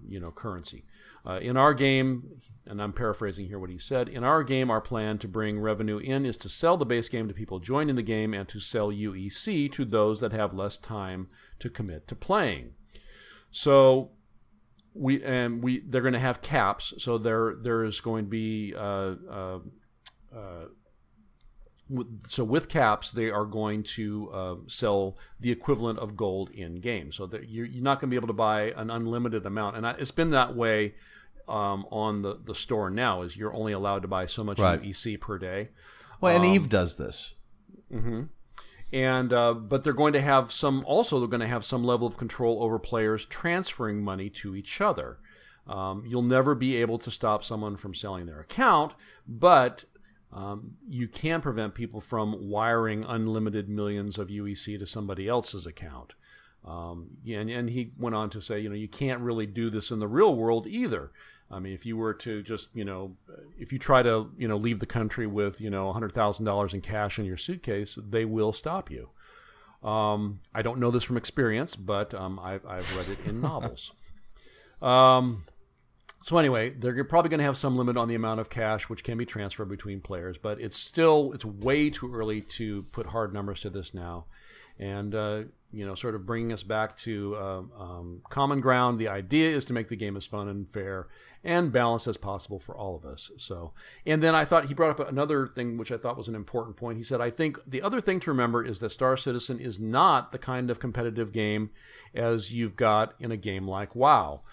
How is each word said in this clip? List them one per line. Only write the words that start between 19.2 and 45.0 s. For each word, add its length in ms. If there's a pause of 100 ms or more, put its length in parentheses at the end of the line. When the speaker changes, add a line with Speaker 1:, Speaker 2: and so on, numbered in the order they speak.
Speaker 1:
uh, 280 (760)
uh, 300 (1200)
w-, 380
so 180
with 240
caps, 440
they 180
are 140
going 380
to, 500
uh, 240 (100)
sell 500 (220)
the 140
equivalent 460
of 180
gold 340
in 300
game. 320
So 140
that 220
you're, 180
you're 180
not 160
gonna 100
be 60
able 120
to 40
buy 440
an 140
unlimited 560
amount, 300
and 100
I, 60
it's 180
been 200
that 260
way, 380 (540)
um, 420
on 320
the, 220
the 100
store 360
now. 320
Is 140
you're 180
only 180
allowed 300
to 60
buy 180
so 180
much 140
Speaker 2:
Right. 240
Speaker 1:
U 80
E 20
C 240
per 220
day. 320 (500)
Speaker 2:
Well, 140
and 100
Speaker 1:
Um, 80
Speaker 2:
Eve 160
does 280
this. 380 (580)
Speaker 1:
Mm-hmm. 300 (720)
And, 400
uh, 220
but 300
they're 80
going 220
to 60
have 300
some, 340
also 360
they're 80
gonna 180
have 180
some 200
level 240
of 80
control 460
over 160
players 460
transferring 800
money 280
to 260
each 240
other. 380 (500)